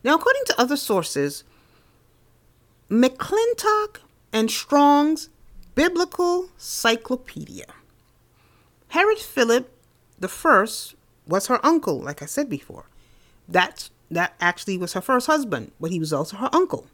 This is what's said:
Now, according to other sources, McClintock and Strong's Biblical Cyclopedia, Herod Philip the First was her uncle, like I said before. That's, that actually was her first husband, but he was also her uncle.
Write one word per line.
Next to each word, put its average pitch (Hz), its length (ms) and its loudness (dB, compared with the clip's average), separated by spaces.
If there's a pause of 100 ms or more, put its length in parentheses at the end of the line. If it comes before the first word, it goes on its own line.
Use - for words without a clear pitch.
Now, 277 100 4
according 539 320 2
to - 140 -2
other 254 160 2
sources, 151 640 -2 (1500)
McClintock 427 1080 0 (340)
and 220 180 0
Strong's 285 800 4 (440)
Biblical 349 840 0
Cyclopedia, - 1080 -6 (1200)
Herod 415 300 2
Philip 240 520 0 (480)
the 185 100 -6
First - 680 2 (320)
was 190 220 -2
her 247 160 0
uncle, 277 360 2
like 147 220 -12
I 147 40 -14
said 294 220 -4
before. - 380 -12 (600)
That's, 180 420 -2 (200)
that 170 300 -2
actually 180 380 -2
was 180 140 -4
her 185 80 -2
first 247 260 0
husband, 247 540 -2
but 165 100 -4
he 180 80 -2
was 156 140 -2
also 156 240 -4
her 240 160 -4
uncle. 330 420 0